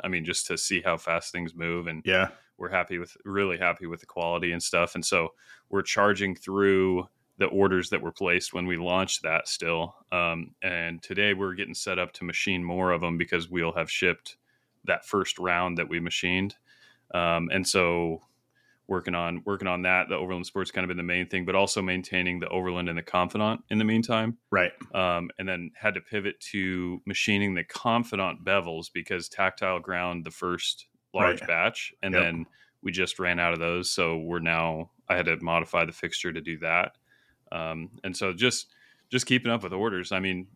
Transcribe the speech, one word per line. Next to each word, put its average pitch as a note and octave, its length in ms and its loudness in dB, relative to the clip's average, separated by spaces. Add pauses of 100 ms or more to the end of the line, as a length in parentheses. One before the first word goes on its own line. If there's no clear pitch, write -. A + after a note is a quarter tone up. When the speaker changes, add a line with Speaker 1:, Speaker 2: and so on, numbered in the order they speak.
Speaker 1:
I - 40 -4
mean, F2 160 -2
just E2+ 240 -2
to E2+ 100 -2
see F2+ 240 0
how E2+ 160 2
fast E2+ 340 -4
things E2+ 220 -6
move, E2+ 320 -4
and D#2+ 180 -8
Speaker 2:
Yeah. F#2 240 4 (300)
Speaker 1:
we're F2+ 100 -8
happy F2+ 300 -2
with, F2 260 -12
really G2 320 0
happy F2 300 0
with E2 140 -8
the - 60 -20
quality F2 460 -2
and E2+ 100 -4
stuff. E2+ 320 2
And F2 100 -4
so E2+ 260 2 (400)
we're G2 100 2
charging G2+ 560 4
through F#2+ 720 4 (300)
the G2 80 4
orders F#2+ 420 4
that G2+ 140 -2
were E2 100 -6
placed F2+ 400 0
when F2+ 140 -2
we F2+ 100 0
launched F2+ 460 0
that D#2+ 260 0
still. E2 460 -2 (180)
Um, E2+ 480 -2
and E2+ 420 -4
today G2+ 300 0
we're F#2+ 220 -2
getting F#2+ 180 -6
set F#2+ 260 -2
up F2+ 160 -2
to - 100 -10
machine F2 380 0
more F2+ 300 0
of E2+ 100 2
'em E2+ 140 0
because E2 320 -2
we'll E2+ 240 0
have E2 180 -2
shipped - 460 -2 (480)
that F2 220 0
first - 320 0
round F2 400 0
that D#2+ 100 -2
we E2+ 120 -2
machined. F2+ 560 0 (580)
Um, E2+ 360 2
and F#2+ 160 0
so E2+ 580 2 (640)
working F2+ 280 -2
on, E2+ 300 -2
working G2+ 240 -2
on F2+ 140 0
that, F2+ 260 2
the F#2+ 80 0
Overland F2 280 -4
Sport's - 280 -6
kind F#2 120 -2
of F2+ 40 -4
been F2+ 80 -4
the F2 80 -6
main F2 240 -2
thing, F#2 160 -2
but F#2 100 0
also G2 260 4
maintaining F2+ 600 -2
the E2+ 80 -4
Overland F2+ 400 -2
and E2+ 100 -2
the E2 40 -6
Confidant G#2+ 680 0
in G#2+ 80 2
the A2 60 4
meantime. A2+ 520 2 (140)
Speaker 2:
Right. F2+ 220 4 (200)
Speaker 1:
Um, F2 460 2
and F#2+ 100 -6
then F2 280 -4
had G#2+ 180 0
to F2+ 60 -6
pivot G2+ 400 -4 (100)
to F#2 560 -2
machining G2+ 480 2
the E2+ 80 -2
Confidant G2 800 0
bevels E2+ 480 0
because F2 360 -6
Tactile F#2 500 0
ground F2 460 -4
the E2 80 -10
first - 560 -4 (260)
large F2+ 260 2
Speaker 2:
Right. - 80 -8
Speaker 1:
batch, F2 540 0
and G2 100 -2
Speaker 2:
Yep. F2+ 100 4
Speaker 1:
then E2+ 240 0 (360)
we G2+ 80 -2
just F2+ 300 -2
ran F2+ 180 2
out F2 140 2
of E2 80 -2
those. F2 320 0
So E2 260 2
we're E2+ 220 -4
now, E2 500 0 (180)
I F#2 60 4
had F2+ 120 2
to E2 100 4
modify E2 480 2
the E2 80 -4
fixture - 400 -6
to E2 80 -6
do D#2+ 180 -8
that. E2 400 0 (540)
Um, D#2+ 380 -6 (120)
and F#2 140 -6
so F#2+ 160 -2
just, A#2 420 0 (340)
just B2+ 180 0
keeping A#2+ 260 4
up A2+ 100 0
with F2+ 100 -6
orders. F#2+ 380 -2
I G2 80 0
mean, F#2 380 -2